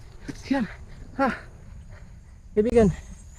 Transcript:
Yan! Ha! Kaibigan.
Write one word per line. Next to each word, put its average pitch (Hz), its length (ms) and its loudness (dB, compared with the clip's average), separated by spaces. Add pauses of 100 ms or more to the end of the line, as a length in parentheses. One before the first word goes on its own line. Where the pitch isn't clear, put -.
(500)
Yan! 262 160 4 (480)
Ha! 269 160 4 (1300)
Kaibigan. 220 320 8 (480)